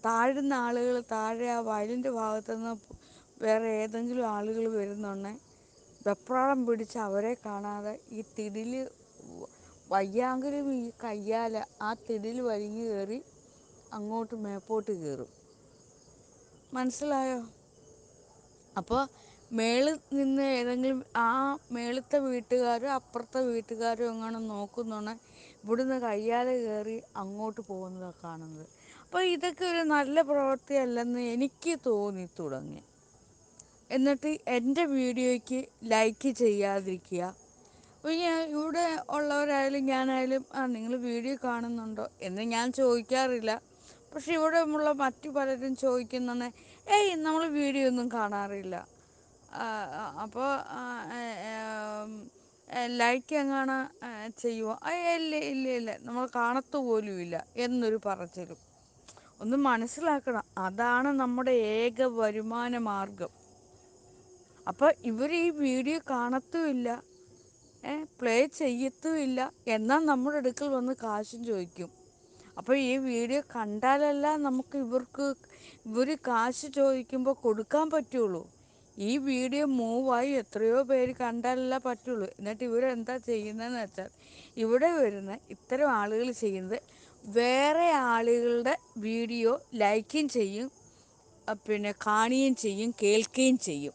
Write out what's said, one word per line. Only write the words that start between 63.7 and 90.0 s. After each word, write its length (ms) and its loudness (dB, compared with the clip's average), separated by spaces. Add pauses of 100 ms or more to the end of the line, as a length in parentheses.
അപ്പോൾ 220 4 (140)
ഇവർ 300 -2
ഈ 160 2
വീഡിയോ 500 0 (100)
കാണത്തുമില്ല, 800 -2 (960)
ഏ, 100 -6 (260)
പ്ലേ 260 4
ചെയ്യത്തുമില്ല, 960 -2 (280)
എന്നാൽ 380 4
നമ്മുടെ 320 2
അടുക്കൽ 300 0
വന്ന് 260 0 (100)
കാശും 420 -6
ചോദിക്കും. 440 -6 (680)
അപ്പോൾ 200 2
ഈ 200 4
വീഡിയോ 440 0 (140)
കണ്ടാലല്ല 800 2
നമുക്ക് 420 -2
ഇവർക്ക്, 500 -2 (580)
ഇവർ 240 0 (180)
കാശ് 400 0
ചോദിക്കുമ്പോൾ 640 2
കൊടുക്കാൻ 560 2
പറ്റുള്ളൂ. 540 0 (540)
ഈ 200 -2
വീഡിയോ 480 0
മൂവായി 640 2
എത്രയോ 520 2
പേര് 380 2
കണ്ടാലല്ല 560 0
പറ്റുള്ളൂ. 500 -4 (120)
എന്നിട്ട് 240 -6
ഇവരെന്താ 540 0
ചെയ്യുന്നതെന്ന് 640 -4
വെച്ചാൽ, 260 -10 (480)
ഇവിടെ 340 6
വരുന്ന 460 2 (120)
ഇത്തരം 420 0
ആളുകൾ 400 2
ചെയ്യുന്നത് 480 -4 (440)
വേറെ 680 4
ആളുകളുടെ 800 4 (240)
വീഡിയോ 540 0 (220)
ലൈക്കും 560 2